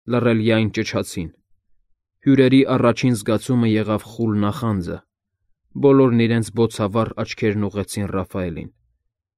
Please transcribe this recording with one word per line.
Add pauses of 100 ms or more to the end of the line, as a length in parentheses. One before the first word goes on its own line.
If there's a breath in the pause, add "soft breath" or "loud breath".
լռելյային
ճչացին։ (960)
Հյուրերի
առաջին
զգացումը
եղավ
խուլ
նախանձը։ (760)
Բոլորն
իրենց
բոցավառ
աչքերն
ուղղեցին
Ռաֆայելին։ (680)